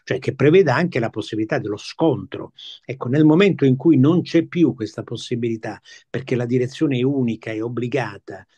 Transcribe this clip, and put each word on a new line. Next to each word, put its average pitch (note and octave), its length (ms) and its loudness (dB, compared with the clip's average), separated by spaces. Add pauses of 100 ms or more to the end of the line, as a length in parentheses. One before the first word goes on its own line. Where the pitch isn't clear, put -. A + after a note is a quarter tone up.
cioè - 160 -4
che - 160 -6
preveda D3+ 400 4
anche D#3 240 -2
la A2+ 100 -2
possibilità A2 480 -4
dello G2+ 200 -6
scontro. - 760 -4 (340)
Ecco, - 220 -8
nel D3 180 4
momento D#3 400 4
in C3 120 4
cui D3+ 200 4
non D#3 240 4
c'è - 240 0
più D#3+ 300 0
questa A2 260 -8
possibilità, A2+ 800 -8 (260)
perché B2 280 -6
la A#2+ 100 -2
direzione C3 540 -2
è B2 40 0
unica, B2 480 -2
è A2 120 -6
obbligata, A#2 800 -6 (120)